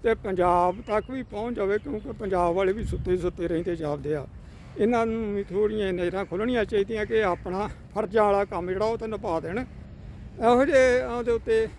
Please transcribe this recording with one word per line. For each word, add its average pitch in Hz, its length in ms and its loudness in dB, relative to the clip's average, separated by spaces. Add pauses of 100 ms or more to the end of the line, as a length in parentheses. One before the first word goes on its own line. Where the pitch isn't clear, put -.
ਤੇ 226 120 2
ਪੰਜਾਬ 180 720 2
ਤੱਕ 214 240 0
ਵੀ 262 120 -6
ਪਹੁੰਚ 226 320 -6
ਜਾਵੇ, 202 220 0
ਕਿਉਂਕਿ 214 360 -6
ਪੰਜਾਬ 180 420 2
ਵਾਲੇ 196 180 2
ਵੀ 220 100 -4
ਸੁੱਤੇ - 340 0
ਸੁੱਤੇ 170 300 -4
ਰਹਿੰਦੇ 170 280 -2
ਜਾਪਦੇ 147 400 -4
ਆ। 135 100 -6 (520)
ਇਹਨਾਂ 233 280 2
ਨੂੰ 220 300 -2
ਵੀ 202 80 -2
ਥੋੜ੍ਹੀਆਂ 202 500 0
ਨਜ਼ਰਾਂ 175 320 -2
ਖੁੱਲ੍ਹਣੀਆਂ 220 400 0
ਚਾਹੀਦੀਆਂ 208 400 0
ਕਿ 220 180 2
ਆਪਣਾ 185 460 -2 (260)
ਫਰਜ਼ਾਂ 214 280 2
ਵਾਲਾ 202 220 4
ਕੰਮ 180 260 -6
ਜਿਹੜਾ 190 140 0
ਉਹ 226 120 0
ਤਾਂ 226 100 -6
ਨਿਭਾ 202 320 -2
ਦੇਣ। 170 200 -4
ਇਹੋ - 1040 0
ਜਿਹੇ 262 360 6
ਉਹਦੇ 240 300 -2
ਉੱਤੇ 226 360 2 (120)